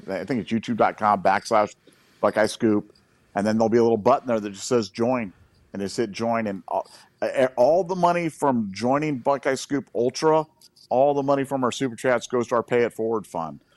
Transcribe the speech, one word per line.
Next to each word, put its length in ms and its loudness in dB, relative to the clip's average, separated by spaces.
I 140 -4
think 180 -4
it's 80 -10
youtube 280 -4
dot 200 2
com 240 2
backslash 540 2
Buckeye 240 2
Scoop. 480 0
And 100 -2
then 120 0
there'll 120 2
be 100 4
a 40 6
little 140 4
button 300 2
there 120 -2
that 120 -8
just 160 -14
says 220 0
join. 440 -4
And 80 -8
just 160 -6
hit 140 -4
join. 360 -4
And 200 -8
all, 220 -6
eh, 260 0
all 260 4
the 120 -4
money 340 0
from 440 0
joining 440 -2
Buckeye 380 0
Scoop 400 -6
Ultra, 500 2
all 240 4
the 100 0
money 220 2
from 180 -4
our 80 0
Super 240 -4
Chats 320 0
goes 220 -2
to 60 0
our 80 2
Pay 200 2
It 100 0
Forward 320 -4
Fund. 360 -8